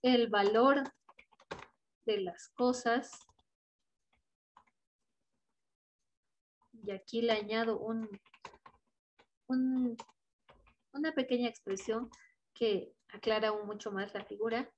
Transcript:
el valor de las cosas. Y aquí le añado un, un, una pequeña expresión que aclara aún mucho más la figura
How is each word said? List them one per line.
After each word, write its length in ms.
el 280
valor 540
de 160
las 280
cosas. 640
Y 200
aquí 300
le 120
añado 460
un, 280
un, 500
una 200
pequeña 360
expresión 600
que 400
aclara 400
aún 180
mucho 240
más 220
la 100
figura 540